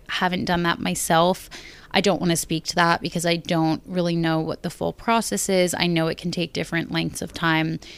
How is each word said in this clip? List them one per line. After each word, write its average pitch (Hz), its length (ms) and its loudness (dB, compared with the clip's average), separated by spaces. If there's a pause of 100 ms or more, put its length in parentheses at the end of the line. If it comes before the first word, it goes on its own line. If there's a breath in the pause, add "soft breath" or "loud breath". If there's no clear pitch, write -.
haven't 180 360 0
done 175 180 2
that 170 160 0
myself, 180 720 2 (420 loud breath)
I 196 100 4
don't 180 180 2
wanna 170 160 2
speak 160 300 -4
to - 100 -6
that 170 240 4
because 170 280 -4
I 170 100 2
don't 160 480 0
really 175 300 0
know 165 260 2
what 160 220 -6
the 175 80 -4
full 170 200 -2
process - 560 0
is. 180 300 4
I 175 100 2
know 165 200 2
it 160 100 -4
can 175 140 -6
take 165 200 -4
different 165 400 -4
lengths 165 300 -4
of 165 100 -8
time. 160 480 0 (180 loud breath)